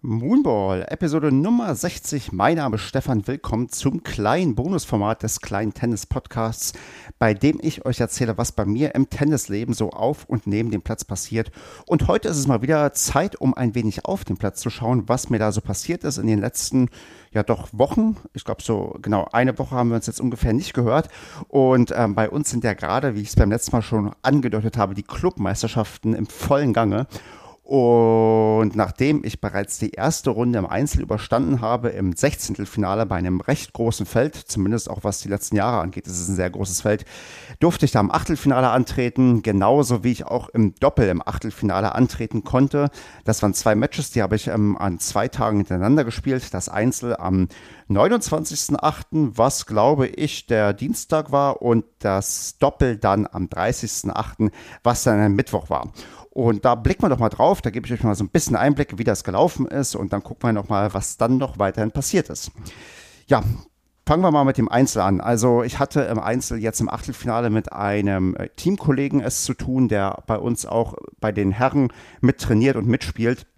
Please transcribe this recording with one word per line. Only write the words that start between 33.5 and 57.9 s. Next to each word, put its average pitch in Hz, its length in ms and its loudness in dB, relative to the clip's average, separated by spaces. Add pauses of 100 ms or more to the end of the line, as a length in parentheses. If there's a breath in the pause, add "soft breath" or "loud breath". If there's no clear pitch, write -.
großen 113 320 -2
Feld, 139 320 0
zumindest 104 540 -4
auch 98 120 -10
was 101 180 -4
die 101 100 -10
letzten 101 260 -4
Jahre 107 240 2
angeht, 95 260 -8
ist 90 140 -8
es 87 80 -6
ein 98 80 -2
sehr 90 140 0
großes 95 320 -6
Feld, 107 240 0 (540 loud breath)
durfte 165 260 2
ich - 60 0
da 110 80 4
im 101 100 2
Achtelfinale 131 580 2
antreten, 123 760 2
genauso 110 600 2
wie 127 80 2
ich - 140 -6
auch - 240 -4
im 107 240 2
Doppel 131 340 2
im 87 180 0
Achtelfinale 101 680 -2
antreten 120 500 -2
konnte. 143 460 2 (340 loud breath)
Das - 180 0
waren 101 120 2
zwei 107 200 2
Matches, 131 360 -2
die 120 100 0
habe 101 160 2
ich, - 120 -4
ähm, 104 280 2
an 90 220 -4
zwei 104 300 -2
Tagen 107 280 0
hintereinander 101 480 2
gespielt. 127 480 -4
Das 92 160 -6
Einzel 120 480 -2
am 92 320 2 (400 loud breath)
neunundzwanzigsten 156 880 0
achten, 147 600 -2
was, 127 260 2
glaube 127 440 2
ich, - 360 -6
der 107 300 2
Dienstag 156 580 -2
war, 139 300 2
und 117 240 4 (140)
das - 580 -2
Doppel 131 400 2
dann 101 280 2
am 92 220 -4
dreißigsten 101 680 -4
achten, 107 360 -2 (320 loud breath)
was 120 200 2
dann 110 160 4
ein 104 140 4
Mittwoch 87 380 -2
war. 67 220 -4 (380 loud breath)
Und 117 340 0
da 120 100 6
blicken 117 280 -2
wir 143 80 4
doch 123 100 0
mal 113 80 4
drauf, 160 340 2
da 117 80 -2
gebe 104 160 -8
ich 120 60 -4